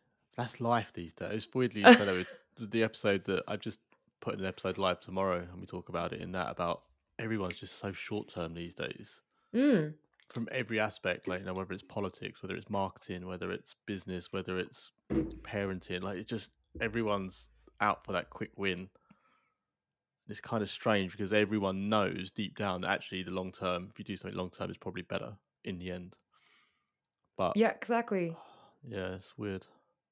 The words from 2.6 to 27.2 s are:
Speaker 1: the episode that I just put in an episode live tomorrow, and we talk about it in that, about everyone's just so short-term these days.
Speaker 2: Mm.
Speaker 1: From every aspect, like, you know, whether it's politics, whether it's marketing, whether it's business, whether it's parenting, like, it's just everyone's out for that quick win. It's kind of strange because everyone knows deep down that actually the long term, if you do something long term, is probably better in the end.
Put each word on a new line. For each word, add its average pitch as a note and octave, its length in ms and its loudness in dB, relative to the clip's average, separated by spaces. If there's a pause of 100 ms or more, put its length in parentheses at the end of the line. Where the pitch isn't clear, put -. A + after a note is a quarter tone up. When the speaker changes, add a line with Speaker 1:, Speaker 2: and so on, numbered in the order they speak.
Speaker 1:
the A2+ 160 2
episode G2+ 420 2
that G2 220 2
I G#2+ 100 -2
just - 220 -8 (400)
put - 140 -2
in F2+ 80 -6
an F#2+ 40 -2
episode F#2 320 -2
live F#2 220 4
tomorrow, F#2 500 0
and F2 120 -12
we F#2 40 -12
talk F2+ 240 -8
about E2+ 240 -2
it F2+ 80 -6
in F2+ 120 -6
that, F#2 160 -2
about F2 340 0 (360)
everyone's G#2 400 -2
just - 180 -10
so G2+ 160 -4
short-term F2+ 600 -4
these E2+ 200 -6
days. - 480 -8 (320)
Speaker 2:
Mm. G#3 420 6 (340)
Speaker 1:
From A#2 220 -4
every A2+ 280 0
aspect, G2+ 480 0
like, F#2 140 -2
you G2 40 -8
know, F#2 80 -2
whether F#2 200 -4
it's F#2 100 -8
politics, - 580 -6
whether F#2+ 140 -6
it's - 140 -8
marketing, F#2 580 -4
whether F#2 240 -4
it's - 240 -8 (100)
business, F#2 480 -6
whether F#2 240 -2
it's - 340 -6 (520)
parenting, F#2+ 580 -2
like, G2 160 -4
it's G#2+ 120 -8
just - 240 -4 (280)
everyone's G#2 640 0 (320)
out G#2 260 4
for - 80 -6
that - 180 0
quick - 260 -6
win. F#2+ 320 0 (1400)
It's G#2 140 -10
kind A2 220 0
of F#2+ 60 -2
strange G2+ 420 2
because G2 200 -4
everyone G2+ 560 4
knows F#2+ 440 2
deep - 260 -6
down F#2 240 0
that F#2 80 0
actually F#2+ 340 0
the F2+ 80 -8
long F#2 200 -4
term, F2+ 400 -2
if - 80 -14
you - 60 -10
do G2+ 120 -6
something F#2 200 -8
long F2+ 120 -2
term, F#2 220 -6
is F#2 60 -10
probably F2+ 260 -8
better G2 340 -6 (260)
in F#2+ 140 -6
the F2+ 140 -6
end. F2+ 260 -10 (1200)